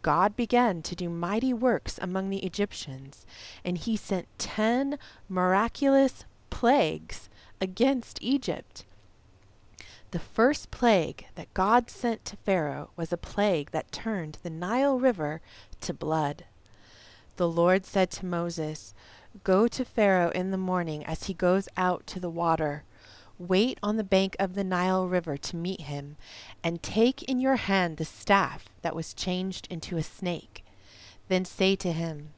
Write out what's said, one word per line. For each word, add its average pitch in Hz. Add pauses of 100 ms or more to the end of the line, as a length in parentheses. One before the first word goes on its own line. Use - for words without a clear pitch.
God 180
began 233
to -
do 180
mighty 196
works 226
among 190
the 196
Egyptians, 143 (380)
and 180
he 220
sent - (100)
ten 254 (300)
miraculous 226 (240)
plagues 160 (320)
against 226
Egypt. - (1300)
The 170
first -
plague 208
that -
God 220
sent -
to -
Pharaoh 151
was 165
a 170
plague 185
that -
turned 180
the 175
Nile 247
River 165 (400)
to -
blood. 151 (920)
The 175
Lord 175
said 190
to -
Moses, 170 (500)
Go 196
to -
Pharaoh 190
in 185
the 190
morning 175
as -
he 185
goes 185
out 180
to -
the 175
water. 160 (560)
Wait 185
on 214
the 220
bank 190
of 185
the 196
Nile 185
River 170
to -
meet 170
him, 143 (480)
and 170
take 233
in 254
your 262
hand 180
the 160
staff - (140)
that 165
was -
changed 185
into 170
a 156
snake. - (640)
Then 185
say 190
to 180
him 156